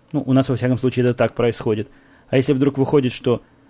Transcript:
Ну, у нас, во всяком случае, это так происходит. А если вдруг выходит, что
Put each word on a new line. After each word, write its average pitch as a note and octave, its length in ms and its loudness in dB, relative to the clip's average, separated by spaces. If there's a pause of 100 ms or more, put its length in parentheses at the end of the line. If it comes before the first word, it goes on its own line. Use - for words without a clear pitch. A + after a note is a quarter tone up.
(100)
Ну, D3 160 -4
у C3+ 60 0
нас, E3 160 2
во C3 80 -2
всяком B2 200 0
случае, B2 280 0
это B2 100 2
так A2+ 200 0
происходит. A2+ 540 -2 (400)
А B2+ 80 -2
если C3+ 160 2
вдруг C#3 260 0
выходит, C3+ 340 2
что - 300 -2 (280)